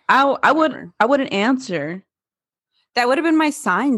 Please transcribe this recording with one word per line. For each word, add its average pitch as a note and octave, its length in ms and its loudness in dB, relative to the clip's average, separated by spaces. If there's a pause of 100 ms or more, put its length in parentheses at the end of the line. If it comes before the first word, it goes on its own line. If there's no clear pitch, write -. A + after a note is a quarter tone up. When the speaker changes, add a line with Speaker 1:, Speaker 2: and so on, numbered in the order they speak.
Speaker 1:
I, C4 140 4 (200)
I A3+ 80 4
would, D#4 220 2
Speaker 2:
Whatever. E3+ 260 -16
Speaker 1:
I G#3+ 60 4
wouldn't C4+ 260 0
answer. F#3+ 720 -4 (920)
Speaker 2:
That B3 120 2
would C4 100 2
have E4 80 -2
been D#4+ 140 2
my D4+ 100 2
sign A3+ 480 -2